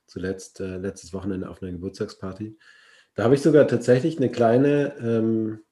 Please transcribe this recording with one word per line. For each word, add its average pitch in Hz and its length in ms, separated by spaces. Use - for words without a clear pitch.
Zuletzt, 95 540
äh, 92 160
letztes 92 380
Wochenende 92 360
auf - 140
einer 92 80
Geburtstagsparty. 95 840
Da 101 100
habe 123 120
ich 139 60
sogar 147 280
tatsächlich 127 480
eine 127 120
kleine, 139 680
ähm, 113 640